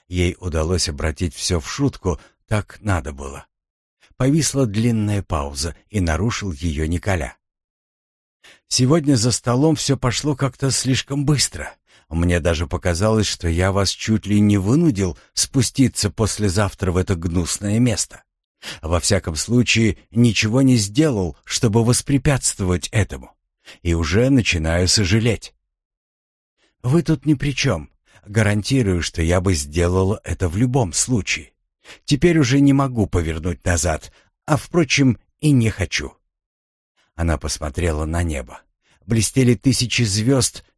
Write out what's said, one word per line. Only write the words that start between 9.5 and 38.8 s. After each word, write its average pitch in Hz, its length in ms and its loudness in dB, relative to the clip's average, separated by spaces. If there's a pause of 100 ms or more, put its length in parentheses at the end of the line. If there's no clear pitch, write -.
все - 180 0
пошло 131 400 -2
как-то 135 360 -4
слишком 135 520 -2
быстро. 131 500 -2 (360)
Мне 85 320 0
даже 82 260 0
показалось, 95 600 0
что - 200 -4
я 90 240 0
вас 95 200 0
чуть - 340 -2
ли 104 160 2
не 104 160 4
вынудил 101 600 2 (160)
спуститься - 800 0
послезавтра 101 800 -2
в 85 60 0
это 92 180 0
гнусное 87 640 -2
место. - 440 -2 (580)
Во 82 180 0
всяком 85 380 -2
случае, 110 600 0 (140)
ничего 113 500 2
не 131 140 6
сделал, 104 720 0
чтобы 113 400 2
воспрепятствовать 123 1040 0
этому. - 480 -4 (460)
И 85 100 0
уже 82 360 2
начинаю 87 600 2
сожалеть". 107 640 0 (1300)
"Вы 151 200 2
тут 156 220 0
ни 147 100 4
при 139 200 -4
чем. 87 340 -2 (360)
Гарантирую, 104 760 2
что - 200 -4
я 85 180 2
бы 92 140 2
сделала 87 720 0
это 85 240 -4
в 82 80 -6
любом 123 340 0
случае. - 600 -4 (520)
Теперь 160 320 2
уже 139 220 2
не 139 140 6
могу 127 340 0
повернуть 80 580 -4
назад, 85 460 -2 (340)
а, 151 120 0
впрочем, 139 640 0 (200)
и 151 120 2
не 120 180 4
хочу". - 440 -6 (1040)
Она 82 220 0
посмотрела 78 680 -4
на 82 180 -4
небо. 69 380 -8 (440)